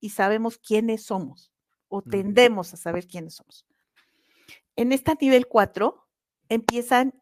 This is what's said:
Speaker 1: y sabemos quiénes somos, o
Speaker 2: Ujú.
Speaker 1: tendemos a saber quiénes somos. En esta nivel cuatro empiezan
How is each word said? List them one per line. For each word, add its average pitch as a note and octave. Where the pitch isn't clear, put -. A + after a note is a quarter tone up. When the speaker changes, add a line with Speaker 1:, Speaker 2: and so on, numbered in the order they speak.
Speaker 1:
y G#3
sabemos A3
quiénes A3
somos, -
o G3
Speaker 2:
Ujú. -
Speaker 1:
tendemos G3+
a -
saber F3
quiénes E3
somos. -
En A#3+
esta C4+
nivel B3+
cuatro G#3
empiezan A#3+